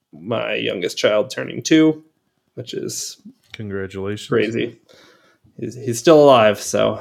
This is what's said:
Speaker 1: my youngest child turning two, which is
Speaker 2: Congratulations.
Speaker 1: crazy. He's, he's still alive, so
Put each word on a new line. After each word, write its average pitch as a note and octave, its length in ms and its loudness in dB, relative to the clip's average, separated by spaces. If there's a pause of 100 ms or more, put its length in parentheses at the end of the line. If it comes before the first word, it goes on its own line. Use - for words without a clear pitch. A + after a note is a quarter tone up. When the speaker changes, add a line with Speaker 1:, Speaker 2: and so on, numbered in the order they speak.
(120)
Speaker 1:
my A2 420 -6
youngest G#2+ 420 -6
child G#2+ 340 0
turning C3 320 -10
two, D#3 400 2 (520)
which A#2+ 180 -14
is - 480 -10 (320)
Speaker 2:
Congratulations. G2 760 -10
Speaker 1:
crazy. A#2 520 -2 (800)
He's, A2 160 -10
he's A#2 240 -6
still D#3 240 6
alive, A2+ 360 6
so G#2+ 420 -2